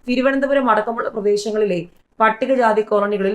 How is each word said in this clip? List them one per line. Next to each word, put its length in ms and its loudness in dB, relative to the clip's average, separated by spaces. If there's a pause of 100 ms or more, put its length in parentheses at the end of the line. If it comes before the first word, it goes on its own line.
തിരുവനന്തപുരം 640 0
അടക്കമുള്ള 380 -2
പ്രദേശങ്ങളിലെ 800 -2 (340)
പട്ടികജാതി 680 2
കോളനികളിൽ 460 0